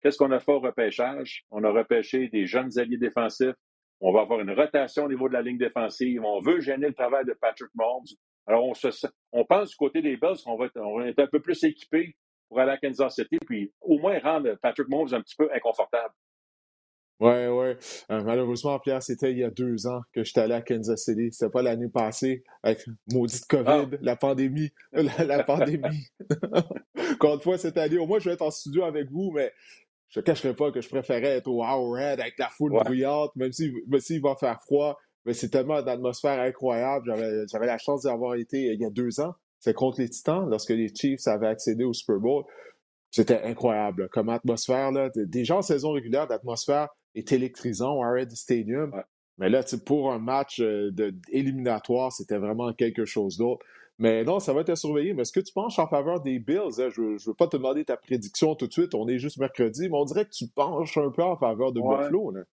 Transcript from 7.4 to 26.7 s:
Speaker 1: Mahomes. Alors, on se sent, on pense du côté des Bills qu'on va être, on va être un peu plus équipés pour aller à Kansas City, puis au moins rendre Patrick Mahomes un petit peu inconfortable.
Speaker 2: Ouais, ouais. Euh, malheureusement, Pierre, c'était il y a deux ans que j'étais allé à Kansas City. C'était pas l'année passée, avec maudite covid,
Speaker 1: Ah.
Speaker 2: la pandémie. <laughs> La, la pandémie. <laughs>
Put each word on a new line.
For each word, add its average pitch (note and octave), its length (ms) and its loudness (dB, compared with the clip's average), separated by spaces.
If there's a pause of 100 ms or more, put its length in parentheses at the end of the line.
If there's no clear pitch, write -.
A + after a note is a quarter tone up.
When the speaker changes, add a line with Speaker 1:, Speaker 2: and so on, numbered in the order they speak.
Speaker 1:
Mahomes. A#2+ 300 -2 (400)
Alors, A#2 220 4
on B2 60 -2
se A#2+ 180 0
sent, - 160 -8 (240)
on A#2+ 140 2
pense G3 260 4
du - 40 -20
côté D3+ 260 0
des C#3+ 160 0
Bills E3 260 0
qu'on A#2 140 -6
va B2 80 -2
être, A#2+ 140 -10
on G#2+ 200 -4
va B2 80 -4
être A#2 120 0
un C#3 80 6
peu D3+ 120 2
plus - 240 -2
équipés D#3+ 520 0 (340)
pour A#2 100 -2
aller C3 120 4
à C3+ 60 -2
Kansas C3 380 0
City, C#3 220 -2 (100)
puis G#2 340 -4
au D#3 160 4
moins F3 220 2
rendre C#3 420 0
Patrick B2 280 0
Mahomes C#3 240 0
un A2+ 80 0
petit - 140 -18
peu D3+ 180 2
inconfortable. A#2 600 0 (1080)
Speaker 2:
Ouais, A#2+ 260 6
ouais. B2 300 0 (340)
Euh, G#2+ 120 -2
malheureusement, B2 540 0
Pierre, C3 240 -2
c'était C3 300 -2
il B2 60 -2
y B2 60 0
a A#2 60 0
deux A#2 380 -4
ans B2 140 -4 (120)
que A2+ 100 -2
j'étais - 180 2
allé A2+ 120 2
à A#2 80 0
Kansas A2+ 400 -2
City. A#2 300 0
C'était A2+ 180 -2
pas B2+ 120 0
l'année A#2+ 260 0
passée, B2 560 -2 (180)
avec - 240 0 (260)
maudite A#2+ 360 0
covid, C3+ 200 2
Speaker 1:
Ah. D3 180 6 (160)
Speaker 2:
la A#2+ 160 0
pandémie. C#3 520 0 (120)
<laughs> - 100 -20
La, D3 320 2
la C#3+ 200 2
pandémie. D3+ 640 0 (120)
<laughs> G#3 920 -2